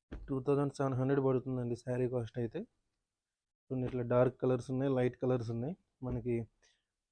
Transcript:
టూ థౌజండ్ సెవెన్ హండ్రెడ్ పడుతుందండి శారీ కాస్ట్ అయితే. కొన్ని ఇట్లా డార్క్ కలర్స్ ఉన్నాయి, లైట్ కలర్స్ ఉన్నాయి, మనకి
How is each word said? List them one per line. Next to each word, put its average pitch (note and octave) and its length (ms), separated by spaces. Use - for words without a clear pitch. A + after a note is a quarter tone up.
టూ - 280
థౌజండ్ C#3 340
సెవెన్ C3+ 200
హండ్రెడ్ C3+ 280
పడుతుందండి B2+ 540
శారీ B2 320
కాస్ట్ A#2+ 300
అయితే. A#2+ 220
కొన్ని B2+ 140
ఇట్లా B2 200
డార్క్ B2 340
కలర్స్ B2+ 300
ఉన్నాయి, C3 240
లైట్ B2 240
కలర్స్ B2 340
ఉన్నాయి, A#2+ 240
మనకి B2 340